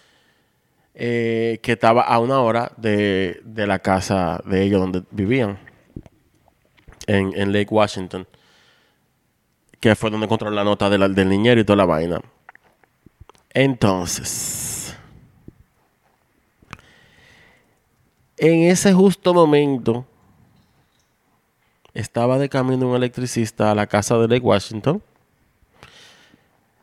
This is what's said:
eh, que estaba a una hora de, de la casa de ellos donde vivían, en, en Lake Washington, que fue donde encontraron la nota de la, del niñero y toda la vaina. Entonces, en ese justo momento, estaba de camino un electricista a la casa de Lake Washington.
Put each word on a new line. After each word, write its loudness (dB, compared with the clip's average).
eh, -4
que -2
estaba 4
a 2
una 0
hora 0
de, -2
de -6
la 0
casa -2
de 0
ellos 2
donde -4
vivían, -2
en, 0
en -4
Lake -2
Washington, -2
que 2
fue -4
donde -4
encontraron -4
la -2
nota 0
de 2
la, 2
del 2
niñero 2
y 0
toda 4
la 4
vaina. -2
Entonces, -4
en 4
ese 4
justo 4
momento, 2
estaba -2
de -2
camino -2
un 0
electricista -2
a 2
la 0
casa 0
de 4
Lake 0
Washington. 0